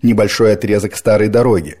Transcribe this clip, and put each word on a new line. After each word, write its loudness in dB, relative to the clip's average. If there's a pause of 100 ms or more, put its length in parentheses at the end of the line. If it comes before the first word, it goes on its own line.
небольшой 2
отрезок -4
старой 0
дороги. 0